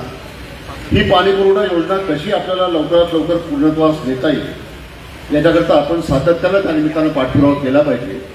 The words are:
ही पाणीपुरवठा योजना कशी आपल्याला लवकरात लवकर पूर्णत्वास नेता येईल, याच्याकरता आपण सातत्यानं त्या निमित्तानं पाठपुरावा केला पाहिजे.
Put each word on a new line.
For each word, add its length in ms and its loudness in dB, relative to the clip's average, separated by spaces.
ही 200 2
पाणीपुरवठा 640 4
योजना 220 0
कशी 240 -4
आपल्याला 360 0
लवकरात 460 2
लवकर 220 0
पूर्णत्वास 680 0
नेता 220 -2
येईल, 1080 -8
याच्याकरता 420 4
आपण 240 2
सातत्यानं 600 2
त्या 120 -2
निमित्तानं 360 0
पाठपुरावा 460 2
केला 260 2
पाहिजे. 400 -2